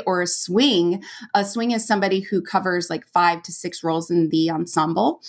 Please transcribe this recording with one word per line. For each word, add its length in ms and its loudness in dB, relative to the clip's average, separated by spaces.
or 160 2
a 60 -2
swing, 760 2
a 100 2
swing 260 -2
is 140 -2
somebody 360 0
who 200 -2
covers, 480 -2
like, 180 -6
five 360 2
to 80 -14
six 320 -10
roles 260 -2
in 200 2
the 200 2
ensemble. 800 0